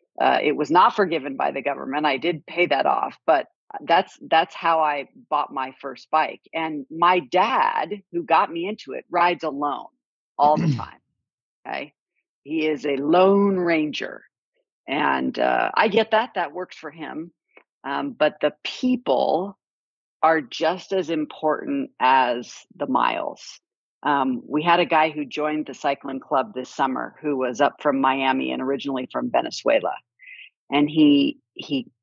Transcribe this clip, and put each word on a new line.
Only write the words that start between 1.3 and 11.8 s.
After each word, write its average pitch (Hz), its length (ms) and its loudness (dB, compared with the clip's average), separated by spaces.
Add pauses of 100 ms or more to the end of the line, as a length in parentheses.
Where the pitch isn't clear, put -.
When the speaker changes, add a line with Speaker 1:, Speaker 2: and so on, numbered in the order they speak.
Speaker 1:
by 143 140 -2
the 139 100 -6
government. 139 440 -4
I 139 120 2
did 160 280 -4
pay 175 200 -2
that 143 200 0
off, - 400 0
but 143 220 4 (340)
that's, 170 400 0
that's 165 320 2
how 165 280 2
I 147 260 0 (220)
bought 147 240 -2
my 135 260 -6
first 135 300 -14
bike. 156 320 0 (120)
And 156 360 -6
my 175 300 4
dad, 196 840 0 (100)
who 170 120 -4
got 165 280 2
me 170 160 -6
into 202 260 -10
it, 127 160 -10
rides 175 340 0
alone 143 440 -4 (500)
all 151 200 4
the 160 160 2
Speaker 2:
<clears throat> - 20 -2
Speaker 1:
time, - 240 -12 (640)
okay? 143 280 -8 (500)